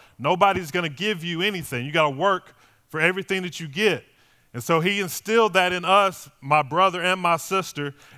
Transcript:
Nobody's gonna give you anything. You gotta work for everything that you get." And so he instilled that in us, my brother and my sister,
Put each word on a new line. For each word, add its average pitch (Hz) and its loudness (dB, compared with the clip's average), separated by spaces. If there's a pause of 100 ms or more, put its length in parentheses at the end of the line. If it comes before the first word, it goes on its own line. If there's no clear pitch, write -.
(160)
Nobody's 180 2
gonna 170 -2
give 165 -4
you 175 -4
anything. 170 -4
You 143 -8
gotta 151 2
work 180 0 (340)
for 156 -8
everything 185 0
that 180 -10
you 165 -10
get." 160 0 (500)
And 120 -8
so 165 2
he 202 0
instilled 208 0
that 180 4
in 180 -4
us, 190 2 (100)
my 151 2
brother 175 0
and 185 0
my 170 2
sister, 147 -4 (240)